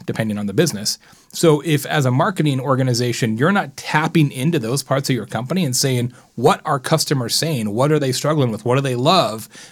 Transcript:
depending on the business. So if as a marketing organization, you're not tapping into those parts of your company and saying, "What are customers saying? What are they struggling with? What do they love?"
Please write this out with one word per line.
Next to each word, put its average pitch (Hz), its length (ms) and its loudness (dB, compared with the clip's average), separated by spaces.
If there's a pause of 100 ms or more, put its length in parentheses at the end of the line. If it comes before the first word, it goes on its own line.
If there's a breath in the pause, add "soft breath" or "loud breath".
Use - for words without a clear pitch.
depending 110 320 -4
on 104 100 -6
the 98 60 -6
business. 104 460 -2 (340 soft breath)
So 151 320 4
if 147 220 0
as 151 180 0
a 127 60 2
marketing 151 500 0
organization, 123 800 2
you're 156 140 4
not 170 260 -2
tapping 156 520 0
into 143 280 -2
those 123 240 -2
parts 139 260 -2
of 135 80 2
your 104 80 -4
company 143 400 -4
and 127 100 -2
saying, 123 380 -2 (220 loud breath)
"What 147 320 2
are 143 140 -2
customers 135 560 -2
saying? 131 340 -2
What 131 220 2
are 151 80 2
they 135 120 -2
struggling 143 380 0
with? 101 140 -6
What 120 100 2
do 139 80 0
they 131 140 -4
love?" 123 520 0 (240 loud breath)